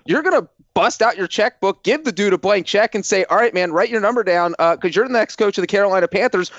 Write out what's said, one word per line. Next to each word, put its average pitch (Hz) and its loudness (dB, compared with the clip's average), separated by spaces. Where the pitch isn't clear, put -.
you're 226 0
gonna 302 0
bust 220 0
out 220 2
your 190 -4
checkbook, - -2
give 302 0
the 254 -4
dude 196 0
a 180 2
blank 190 0
check, 214 0
and 202 -6
say, 190 0
"All 170 0
right, 226 2
man, 180 -2
write 190 0
your 226 -4
number 226 0
down, 175 0
uh, 165 2
'cause 165 -4
you're 233 0
the 254 -8
next 226 0
coach 208 -2
of 185 0
the 175 -2
Carolina 190 2
Panthers. 202 -2